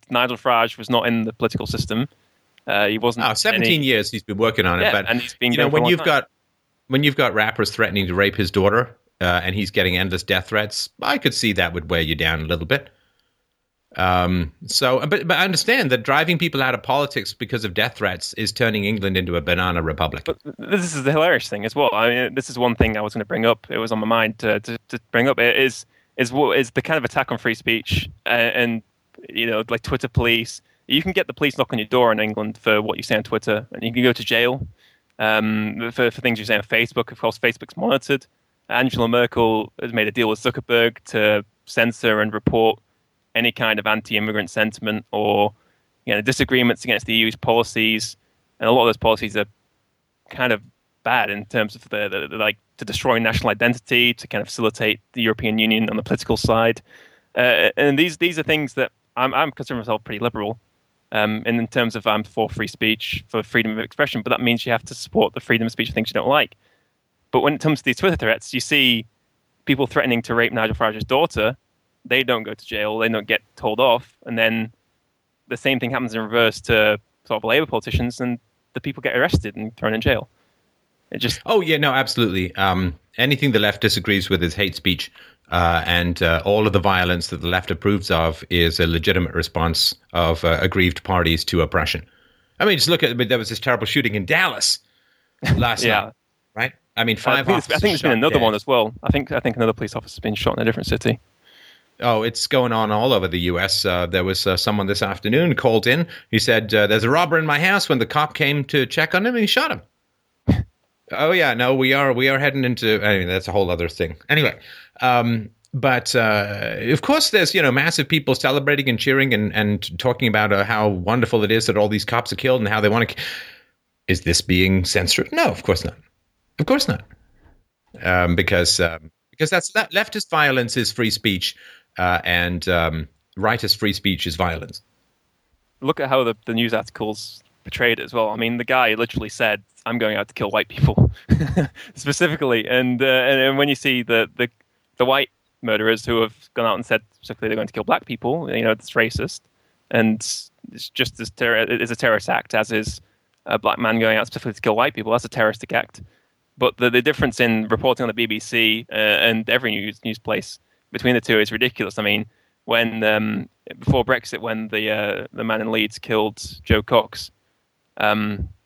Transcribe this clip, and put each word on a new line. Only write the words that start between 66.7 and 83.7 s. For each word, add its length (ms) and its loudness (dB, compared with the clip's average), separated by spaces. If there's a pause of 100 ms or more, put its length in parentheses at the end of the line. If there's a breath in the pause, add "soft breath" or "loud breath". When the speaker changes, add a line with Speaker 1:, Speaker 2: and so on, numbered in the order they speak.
Speaker 1:
But 100 2
when 140 2
it 60 -10
comes 200 0
to 40 -20
these 120 -2
Twitter 200 0
threats, 380 -2
you 60 -2
see 460 0 (580)
people 220 0
threatening 360 0
to 120 -4
rape 180 0
Nigel 240 -2
Farage's 280 -2
daughter. 520 0 (480)
They 200 0
don't 200 -2
go 100 -10
to 120 -20
jail, 320 -4
they 100 0
don't 180 -2
get 160 0 (140)
told 220 -4
off, 380 2 (100)
and 120 -6
then 340 -2 (760)
the 80 -6
same 220 0
thing 120 -4
happens 240 -6
in 80 -4
reverse 400 0
to 360 2 (260)
sort 120 -4
of 80 -8
Labour 220 2
politicians, 540 -4
and 180 -4 (360)
the 60 -6
people 220 -10
get 140 -2
arrested 380 0
and 220 -10
thrown 180 -2
in 60 -2
jail. 280 0 (800)
It 80 -12
just 280 -4
Speaker 2:
Oh, 140 4
yeah, 160 2
no, 160 2
absolutely. 640 0
Um, 420 0 (200)
anything 340 2
the 80 4
left 220 0